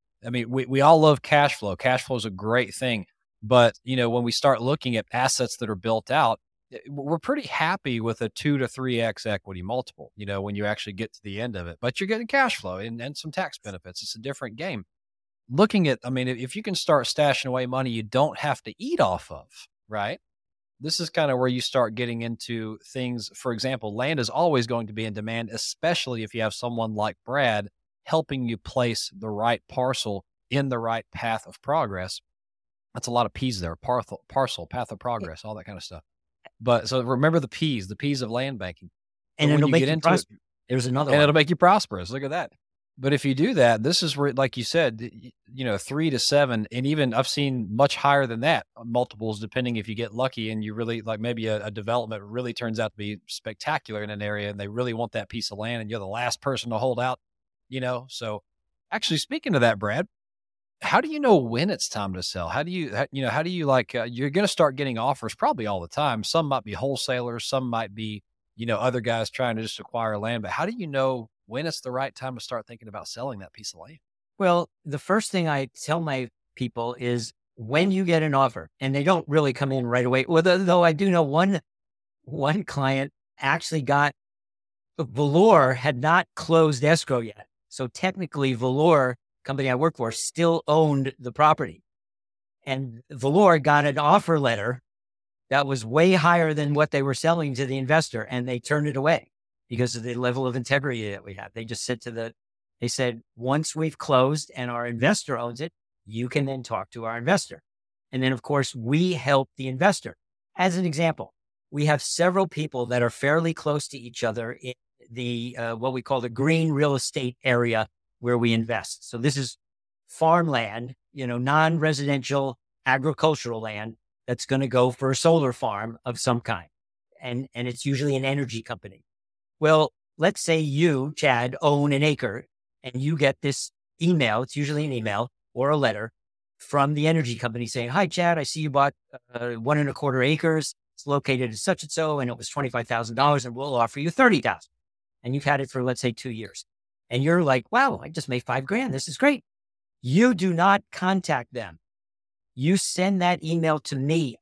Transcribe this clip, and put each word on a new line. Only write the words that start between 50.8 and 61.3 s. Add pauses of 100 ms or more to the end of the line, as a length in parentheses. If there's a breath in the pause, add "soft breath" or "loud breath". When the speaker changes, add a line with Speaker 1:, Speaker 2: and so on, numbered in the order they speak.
Speaker 1:
like,
maybe
a,
a
development
really
turns
out
to
be
spectacular
in
an
area
and
they
really
want
that
piece
of
land
and
you're
the
last
person
to
hold
out, (500)
you
know?
So (480)
actually,
speaking
of
that,
Brad, (800)
how
do
you
know